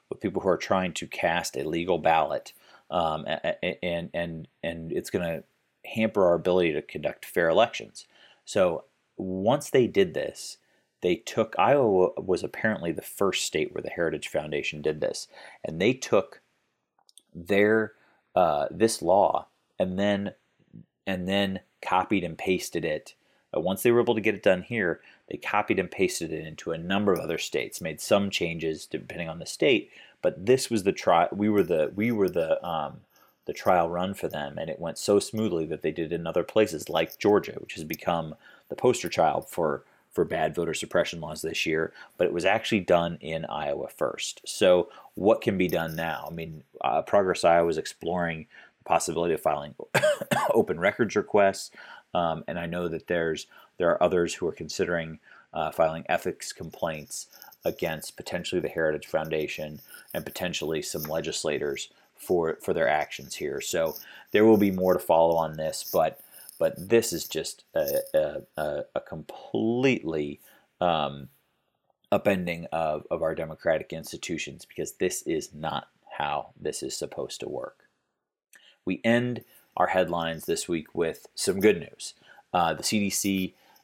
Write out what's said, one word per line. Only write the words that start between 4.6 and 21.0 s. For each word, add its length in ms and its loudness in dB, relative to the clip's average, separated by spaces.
and 300 -8
it's 180 -6
gonna 340 -4
hamper 400 2
our 80 6
ability 400 4
to 80 -2
conduct 420 -8
fair 240 0
elections. 580 0
So 400 2
once 540 -2
they 180 6
did 260 4
this, 440 -8
they 140 2
took, 420 -2
Iowa 520 6
was 240 0
apparently 480 -2
the 100 -8
first 440 -2
state 280 -2
where 80 -6
the 80 -10
Heritage 380 -4
Foundation 540 -4
did 180 -2
this, 300 -6
and 180 -6
they 120 4
took 480 0
their, 600 4
uh, 340 4
this 320 2
law 460 4
and 180 -2
then, 360 0